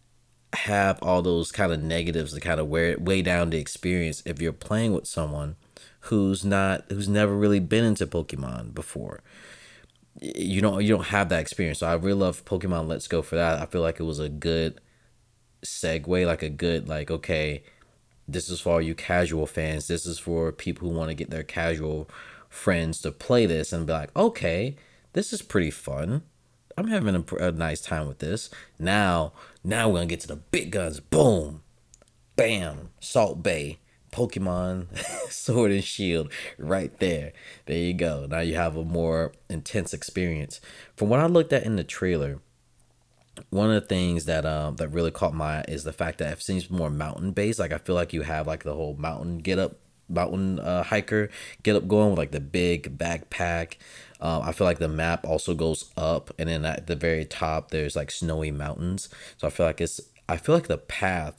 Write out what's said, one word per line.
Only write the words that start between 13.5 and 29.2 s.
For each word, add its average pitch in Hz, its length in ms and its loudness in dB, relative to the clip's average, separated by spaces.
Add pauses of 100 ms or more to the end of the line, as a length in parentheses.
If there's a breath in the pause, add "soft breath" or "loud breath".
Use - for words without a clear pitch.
I 80 60 -6
feel 87 160 0
like 82 180 0
it 82 40 -4
was 78 140 -4
a 76 100 -2
good 80 520 -2 (840 soft breath)
segue, 85 640 0
like, 82 160 0
a 78 60 -2
good, 82 400 -2
like, 76 220 -4
"Okay, 78 520 -2 (640 soft breath)
this 90 200 -4
is 90 120 -6
for 87 140 2
all 82 80 4
you 80 120 -2
casual 82 520 0
fans. 78 420 -4
This 85 180 -2
is 82 120 -6
for 82 340 0
people - 360 -6
who 82 80 -2
wanna 80 180 -2
get 73 160 -8
their 80 120 -6
casual 78 640 -2 (400 loud breath)
friends 82 540 0
to - 100 -4
play 120 340 4
this 80 260 0
and 82 140 -2
be 78 60 0
like, 76 240 -4
'Okay, 131 600 0 (360 soft breath)
this - 200 -2
is 104 100 -4
pretty 85 280 2
fun. 82 520 -4 (560)
I'm 208 100 0
having 139 260 2
a 87 60 2
pr-, - 180 -4
a 90 140 2
nice 80 280 -2
time 78 260 -2
with 69 140 -8
this.'" 85 280 -4 (300 loud breath)
Now, 87 540 4 (320 loud breath)